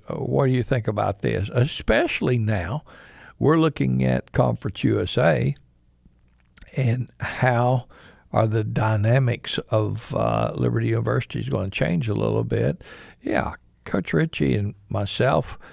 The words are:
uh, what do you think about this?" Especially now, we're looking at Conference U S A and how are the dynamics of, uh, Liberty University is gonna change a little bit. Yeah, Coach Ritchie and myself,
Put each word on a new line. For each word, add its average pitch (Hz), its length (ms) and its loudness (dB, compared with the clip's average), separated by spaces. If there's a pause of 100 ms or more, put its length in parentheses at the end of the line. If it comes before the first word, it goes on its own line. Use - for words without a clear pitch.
uh, - 80 -6
what 135 300 0
do 131 60 2
you 127 100 2
think 113 240 -2
about 101 340 -2
this?" 107 340 0
Especially 131 840 2
now, 107 460 -2 (540)
we're 151 200 4
looking 131 460 2
at - 280 0
Conference - 520 0
U 107 160 2
S 90 180 -4
A 131 360 2 (1200)
and 120 340 0 (100)
how 123 680 0 (460)
are 113 140 2
the 110 180 0
dynamics 113 920 0 (120)
of, 107 440 -2
uh, - 400 0
Liberty 113 340 0
University 117 520 -2
is 117 80 -6
gonna 98 220 -2
change 151 380 0
a 104 60 0
little 110 300 0
bit. 113 380 -2 (380)
Yeah, - 340 -2 (300)
Coach - 280 -2
Ritchie 156 420 0
and 101 200 -2 (140)
myself, 107 680 -2 (140)